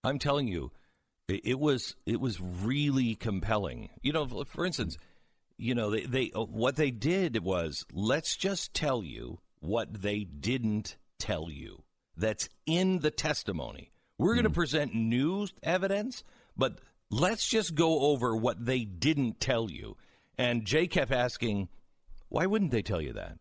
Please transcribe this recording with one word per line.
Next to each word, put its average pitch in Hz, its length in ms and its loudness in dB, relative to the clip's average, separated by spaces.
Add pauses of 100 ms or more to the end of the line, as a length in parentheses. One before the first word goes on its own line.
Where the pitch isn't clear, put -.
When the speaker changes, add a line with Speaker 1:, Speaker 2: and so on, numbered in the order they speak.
Speaker 1:
I'm 135 160 0
telling 143 260 2
you. 85 240 -2 (580)
It, 95 160 0
it 127 140 2
was, 143 380 0 (100)
it 104 140 0
was 104 200 -2
really 117 760 0
compelling. 92 720 -2 (140)
You 143 100 0
know, 156 100 0
f-, 123 260 -4
for - 160 -4
instance, 127 320 -2 (600)
you 120 160 -2
know, 107 160 0
they, 107 120 0
they, 127 300 0
uh, 113 120 -2
what 117 320 0
they 147 160 2
did 131 500 0
was, 85 500 -2
"Let's 113 440 0
just - 360 -2
tell 131 300 0
you 82 380 -10 (180)
what 101 420 -2
they 104 220 0
didn't 104 760 -2 (220)
tell 82 320 -4
you 71 320 -14 (340)
that's 104 320 -2 (180)
in 185 340 2
the 151 100 2
testimony. 82 800 -4 (280)
We're 202 180 4
gonna 226 140 4
Speaker 2:
Mm. - 40 -2
Speaker 1:
present 147 400 0
new 135 540 2 (140)
evidence, 196 600 0 (340)
but 131 220 0 (320)
let's 180 380 2
just 208 260 2
go 160 260 4 (120)
over 120 240 2
what 110 280 0
they 127 200 2
didn't 120 560 2
tell 117 280 0
you." - 280 -12 (420)
And 120 260 2
Jay 156 220 4
kept 143 240 0
asking, 120 580 0 (600)
"Why 165 180 2
wouldn't 202 240 2
they 113 120 2
tell 90 180 0
you 65 140 -6
that? 50 260 -8